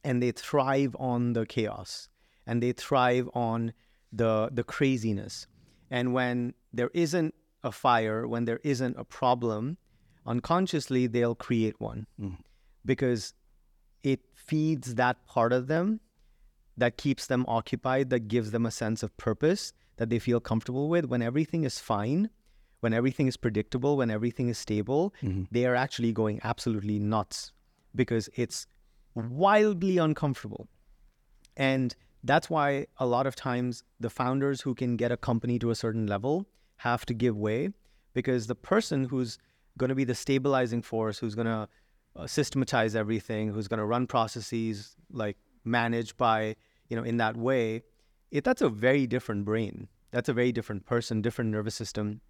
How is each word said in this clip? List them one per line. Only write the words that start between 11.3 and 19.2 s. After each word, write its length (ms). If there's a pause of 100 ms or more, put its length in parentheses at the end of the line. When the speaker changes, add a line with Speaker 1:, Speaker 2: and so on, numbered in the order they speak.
Speaker 1:
create 460
one 260 (140)
Speaker 2:
Mm-hmm. 220 (420)
Speaker 1:
because 500 (680)
it 180 (140)
feeds 640
that 300
part 260
of 160
them 320 (760)
that 200
keeps 300
them 220
occupied, 640
that 180
gives 220
them 160
a 40
sense 320
of 140
purpose 560 (240)